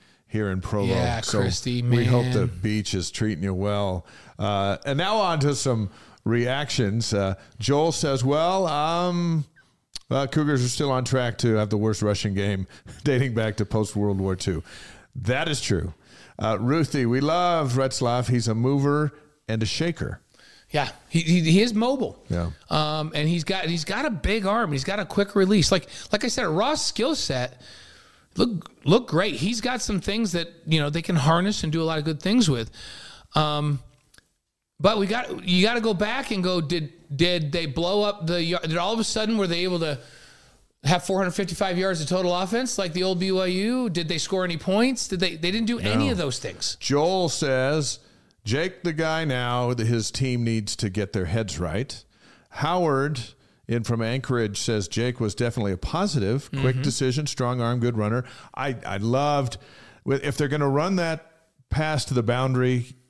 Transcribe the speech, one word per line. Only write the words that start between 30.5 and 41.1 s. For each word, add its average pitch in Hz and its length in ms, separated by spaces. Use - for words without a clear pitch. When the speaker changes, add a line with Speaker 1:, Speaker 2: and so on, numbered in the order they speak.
Speaker 2:
you 156 160
know, 147 80
they 165 120
can 180 140
harness 170 480
and 156 80
do 165 100
a 160 40
lot 160 140
of 147 40
good 156 180
things 202 280
with. 117 200
Um, 147 460
but 208 200
we 202 100
got, 240 400
you 180 180
gotta 240 140
go 220 140
back 226 380
and 190 120
go, 180 160
did, 156 320
did 170 380
they 170 120
blow 170 380
up 202 240
the 175 160
yard? 170 200
Did 160 140
all 180 140
of 226 80
a 214 60
sudden 220 320
were 196 100
they 170 160
able 180 160
to 151 180
have 175 220
four 190 120